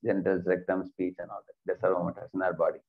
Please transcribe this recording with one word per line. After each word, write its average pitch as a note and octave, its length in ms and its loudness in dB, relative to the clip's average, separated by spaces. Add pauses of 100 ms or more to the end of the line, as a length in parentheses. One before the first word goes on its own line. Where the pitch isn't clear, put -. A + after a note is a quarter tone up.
genitals, F#2+ 420 2
rectum, F#2 400 0
speech, F2+ 340 -4
and F2 100 -10
all G2+ 180 -12
that. - 260 -6
The - 60 -6
servo F#2+ 240 2
motors F2 300 -6
in F#2 80 -2
our F#2 120 2
body. E2 360 0